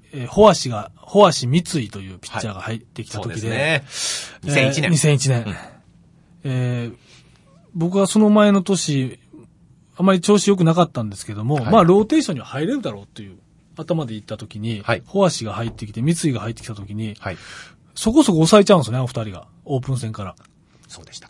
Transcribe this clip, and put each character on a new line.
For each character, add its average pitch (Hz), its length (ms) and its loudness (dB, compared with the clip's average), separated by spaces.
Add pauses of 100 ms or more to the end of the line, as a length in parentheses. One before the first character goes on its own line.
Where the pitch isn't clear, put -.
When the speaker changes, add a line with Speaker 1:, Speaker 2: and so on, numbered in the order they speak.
(120)
Speaker 1:
え 127 140 -8
ー、 - 20 -
ホ 208 200 6
ア 180 60 6
シ - 140 -6
が、 107 260 -8
ホ - 320 4
ア 170 60 4
シ - 140 -6
三 143 140 2
井 139 280 -4
と 101 120 -14
い 95 140 -14
う 92 40 -18
ピ - 100 -20
ッ 107 120 -8
チ 113 60 -6
ャ 107 40 -8
ー 98 40 -10
が 95 60 -12
入 110 160 -8
っ - 40 -12
て - 220 -16
き - 80 -18
た 107 100 -10
時 90 200 -8
で、 113 100 -6
Speaker 2:
は 117 60 -4
い。 147 320 -2
そ - 540 -10
う - 40 -14
で 156 40 -4
す 143 40 0
ね。 143 80 4
Speaker 1:
え 135 60 2
ー、 - 0 -
Speaker 2:
二 - 20 0
千 - 0 -
一 139 120 -2
年。 139 80 0
Speaker 1:
二 160 80 4
千 151 160 4
一 139 160 0
年。 117 160 0
Speaker 2:
う - 20 -6
ん。 98 60 -6 (880)
Speaker 1:
え 123 480 -4
ー、 - 40 -20 (760)
僕 180 240 -2
は 196 80 4
そ 214 120 0
の 214 120 6
前 208 220 6
の 196 100 4
年、 147 560 -2 (800)
あ 180 60 -4
ま 190 100 6
り 185 80 2
調 208 180 4
子 196 100 0
良 202 80 4
く 185 60 0
な 165 120 4
か 175 80 4
っ 165 80 0
た 120 120 -6
ん 107 80 -6
で 98 60 -12
す - 100 -16
け 107 80 -12
ど 104 100 -8
も、 143 120 0
Speaker 2:
は 131 60 -2
い。 - 40 -8
Speaker 1:
ま 196 140 6
あ、 180 40 6
ロ 190 180 6
ー - 20 -2
テ 311 140 0
ー 294 40 2
シ - 60 -6
ョ 202 40 -4
ン - 40 -4
に 120 40 -10
は - 60 -14
入 147 200 -6
れ 233 80 -2
る 269 80 -4
だ 151 80 -6
ろ 101 100 -12
う - 20 -18
っ 101 40 -20
て - 160 -20
い 98 100 -18
う 85 60 -20 (380)
頭 160 300 -4
で 113 80 -10
行 104 80 -12
っ - 40 -20
た 110 100 -10
時 104 240 -14
に、 110 240 -6
Speaker 2:
は 117 100 0
い。 - 100 -4
Speaker 1:
ホ 196 200 0
ア 175 60 4
シ - 140 -6
が 101 100 -8
入 113 140 -6
っ - 40 -8
て - 140 -14
き 107 60 -14
て、 117 100 -8
三 156 100 2
井 165 200 -2
が 110 80 -6
入 110 120 -6
っ - 20 -16
て - 80 -18
き - 40 -16
た 113 80 -12
時 101 200 -14
に、 107 240 -8
Speaker 2:
は 98 140 -8
い。 90 40 -12 (600)
Speaker 1:
そ - 160 0
こ 302 100 8
そ 240 100 2
こ 165 40 2
抑 160 240 6
え 202 40 6
ち - 60 4
ゃ 202 40 8
う 175 40 8
ん - 20 2
で 127 40 0
す - 20 -4
よ 104 60 -6
ね、 127 60 -2
あ - 20 -2
の 127 80 -2
二 113 160 -8
人 104 80 -10
が。 85 160 -18 (160)
オ 139 140 -4
ー - 40 -4
プ 131 100 -6
ン 123 60 -4
戦 110 140 -6
か 104 120 -12
ら。 90 120 -14 (500)
Speaker 2:
そ - 160 -20
う - 20 -20
で - 80 -20
し - 60 -18
た。 - 120 -20